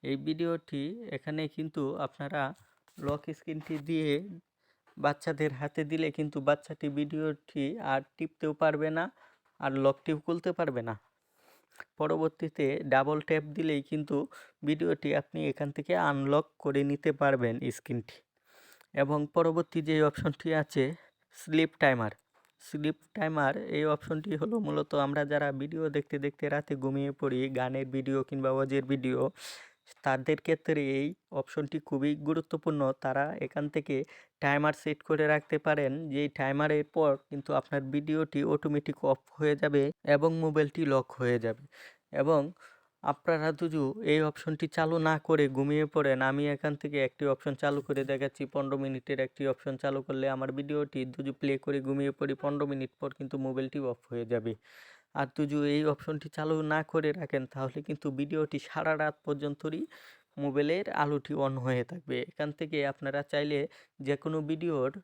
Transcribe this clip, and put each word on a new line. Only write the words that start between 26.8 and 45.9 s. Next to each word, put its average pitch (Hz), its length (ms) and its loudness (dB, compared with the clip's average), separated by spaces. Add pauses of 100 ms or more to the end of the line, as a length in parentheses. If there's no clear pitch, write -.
পড়ি, 127 200 0 (180)
গানের 127 380 -2
ভিডিও 135 280 0
কিংবা 135 280 0
ওয়াজের 135 400 2
ভিডিও, 127 280 0 (840)
তাদের 135 380 2
ক্ষেত্রে 156 400 0 (180)
এই 143 80 0 (320)
অপশনটি 147 380 -4 (100)
খুবই 147 240 0 (160)
গুরুত্বপূর্ণ। 156 540 0 (220)
তারা 135 220 0 (200)
এখান 147 200 -4 (100)
থেকে 151 200 -2 (460)
টাইমার 147 400 4
সেট 151 260 -2
করে 156 200 4
রাখতে 151 380 2
পারেন, 147 260 4 (220)
যেই 147 160 0 (100)
টাইমারের 147 540 2
পর 156 180 4 (160)
কিন্তু - 220 -10 (100)
আপনার 139 220 -2 (120)
ভিডিওটি 151 460 0 (140)
অটোমেটিক 147 440 -2 (140)
অফ 131 80 2 (180)
হয়ে 147 240 2
যাবে 143 220 4 (320)
এবং 151 140 4 (140)
মোবাইলটি 156 380 2 (120)
লক 131 140 2 (120)
হয়ে 120 200 2
যাবে। 113 240 -4 (580)
এবং 147 200 4 (640)
আপনারা 156 460 0 (120)
যদি 160 180 0 (320)
এই 151 80 6 (100)
অপশনটি 156 360 -4 (120)
চালু 160 180 2 (120)
না 156 80 4 (120)
করে 151 180 6 (120)
ঘুমিয়ে 147 360 2